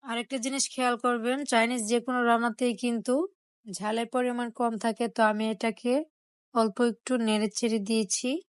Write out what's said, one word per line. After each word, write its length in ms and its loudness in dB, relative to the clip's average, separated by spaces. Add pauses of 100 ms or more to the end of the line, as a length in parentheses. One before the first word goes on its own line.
আরেকটা 340 -6
জিনিস 320 -2
খেয়াল 260 0
করবেন, 480 0
চাইনিজ 400 2
যে 160 2
কোনো 220 -2
রান্নাতেই 540 2
কিন্তু 380 -2 (520)
ঝালের 420 -4
পরিমাণ 420 -2
কম 280 -2
থাকে। 300 -2
তো 140 -4
আমি 240 4
এটাকে 460 -2 (640)
অল্প 300 2
একটু 340 -2
নেড়েচেড়ে 640 0
দিয়েছি। 500 0 (200)